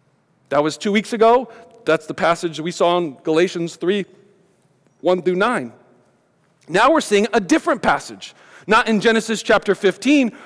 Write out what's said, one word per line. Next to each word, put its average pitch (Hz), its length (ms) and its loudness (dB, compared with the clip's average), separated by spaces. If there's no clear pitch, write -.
That 143 120 2
was 151 140 -4
two 208 160 -4
weeks 208 200 -2
ago. 233 360 4
That's 160 200 0
the 147 80 -10
passage 165 460 -2
we 165 100 -6
saw 175 280 0
in 156 260 -4
Galatians 170 520 -2
three, 190 280 -2
one 180 220 0
through 180 140 0
nine. 190 360 -2
Now 220 240 2
we're 320 100 2
seeing 208 300 2
a 226 80 2
different 285 420 0
passage. 139 520 -4
Not 220 220 2
in 220 120 2
Genesis 226 420 0
chapter 202 320 2
fifteen, 254 580 0